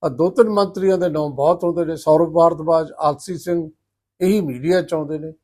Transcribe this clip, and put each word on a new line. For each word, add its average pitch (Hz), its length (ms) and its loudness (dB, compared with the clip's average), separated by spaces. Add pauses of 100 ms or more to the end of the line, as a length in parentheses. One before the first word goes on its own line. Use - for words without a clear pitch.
ਆਹ 156 60 0
ਦੋ 147 200 0
ਤਿੰਨ 214 200 4
ਮੰਤਰੀਆਂ 190 480 0
ਦੇ 180 120 0
ਨਾਮ 151 220 -4
ਬਹੁਤ 151 320 2
ਆਉਂਦੇ 170 220 0
ਨੇ, 160 100 -6
ਸੌਰਵ 156 380 2
ਭਾਰਦਵਾਜ, 160 680 2
ਆਤਸੀ 151 380 -2
ਸਿੰਘ, 170 320 -4 (520)
ਇਹੀ 196 200 2
ਮੀਡੀਆ 156 400 0
'ਚ 175 120 -6
ਆਉਂਦੇ 156 260 -4
ਨੇ। 160 140 -12 (100)